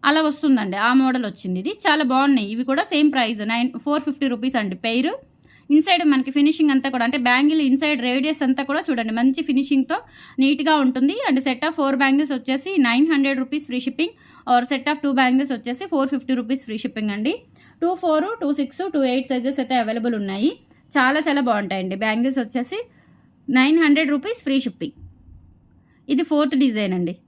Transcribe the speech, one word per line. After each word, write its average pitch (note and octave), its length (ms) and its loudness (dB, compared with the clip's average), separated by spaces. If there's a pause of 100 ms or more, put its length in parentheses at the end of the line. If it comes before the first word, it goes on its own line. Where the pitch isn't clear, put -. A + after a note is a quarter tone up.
(100)
అలా D#4 180 2
వస్తుందండి. B3 500 0 (100)
ఆ B3 40 4 (100)
మోడల్ B3+ 300 0
వచ్చింది. F3+ 320 -6
ఇది F#4 100 -4 (140)
చాలా D4+ 260 2
బాగున్నాయి. C4 400 2
ఇవి B3 180 -4
కూడా D#4 120 0 (100)
సేమ్ D4+ 220 4
ప్రైస్, A3 280 -2 (100)
నైన్, A#3+ 160 0 (140)
ఫోర్ D4 240 0
ఫిఫ్టీ C#4 260 -4
రూపీస్ B3+ 280 -4
అండి F#3 160 -6 (100)
పెయిర్. C4 240 0 (640)
ఇన్సైడ్ F4 280 4 (100)
మనకి C4+ 240 0
ఫినిషింగ్ D4 380 4
అంతా C4+ 200 0
కూడా, A#3+ 140 0
అంటే C#4+ 180 -2
బ్యాంగిల్ D4 400 4
ఇన్సైడ్ C#4 400 2
రేడియస్ C#4 400 -2
అంతా C4 240 0
కూడా D4+ 180 0
చూడండి A3+ 300 -2
మంచి C4+ 300 2
ఫినిషింగ్తో C4+ 480 0 (460)
నీట్గా D4 320 2 (100)
ఉంటుంది. B3+ 300 2 (140)
And C4+ 180 2
set B3+ 220 -4
of E4 100 -4
four C4+ 140 0 (100)
బ్యాంగిల్స్ C#4 340 2
వచ్చేసి C4 340 -6 (180)
నైన్ B3 240 4
హండ్రెడ్ C#4 300 0
రూపీస్ D4 280 -6
ఫ్రీ B3 160 -4
షిప్పింగ్, D4+ 280 -4 (380)
or B3 80 4 (120)
set C4+ 200 -4
of D4 120 -2
two C#4 160 0
బ్యాంగిల్స్ C4 360 2
వచ్చేసి B3 360 -8
ఫోర్ C4+ 220 0
ఫిఫ్టీ C4 260 -4
రూపీస్ B3+ 260 -4
ఫ్రీ A3 180 -8
షిప్పింగ్ G#3+ 320 -6
అండి. A#3+ 180 -4 (480)
టూ E4+ 80 0 (120)
ఫోర్, D#4+ 260 0 (140)
టూ C#4+ 80 -2 (100)
సిక్స్, C#4 220 -6 (140)
టూ C#4 60 2 (100)
ఎయిట్ C4 200 -2
సైజెస్ C4 320 -4
అయితే C4 200 -2
అవైలబుల్ A3+ 360 -2
ఉన్నాయి. G3+ 320 -2 (460)
చాలా C#4 300 2
చాలా C#4+ 220 0
బాగుంటాయండి G3 560 -2
బ్యాంగిల్స్ A#3+ 380 0
వచ్చేసి. B3 360 -6 (800)
నైన్ D4+ 260 4
హండ్రెడ్ D4 300 4
రూపీస్ G4 300 -6
ఫ్రీ C4+ 120 0 (100)
షిప్పింగ్. - 280 -10 (1160)
ఇది C#4+ 180 2
ఫోర్త్ D4+ 260 2 (100)
డిజైన్ G#3 340 -2
అండి. F3+ 160 -4 (120)